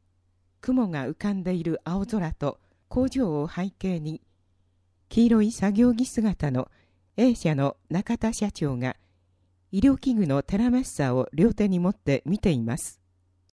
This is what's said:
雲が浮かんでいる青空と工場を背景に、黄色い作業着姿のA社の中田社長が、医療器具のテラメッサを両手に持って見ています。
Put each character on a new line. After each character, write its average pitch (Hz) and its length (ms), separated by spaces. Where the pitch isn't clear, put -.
雲 254 260
が 143 180
浮 156 80
か 208 200
ん 190 80
で 180 120
い 165 80
る 160 220
青 190 220
空 202 260
と - 260
工 254 200
場 180 340
を 160 60
背 185 220
景 180 300
に、 156 220
黄 233 180
色 220 160
い 214 100
作 202 220
業 240 200
着 247 120
姿 202 440
の 127 200
A 240 180
社 160 200
の 139 220
中 208 260
田 226 160
社 208 180
長 139 260
が、 127 200
医 190 100
療 269 180
器 262 160
具 208 120
の 139 160
テ - 140
ラ 240 140
メ 247 80
ッ 262 60
サ 131 300
を 127 200
両 202 180
手 208 160
に 185 100
持 175 120
っ - 40
て - 300
見 190 140
て 190 140
い 120 100
ま 117 160
す。 - 200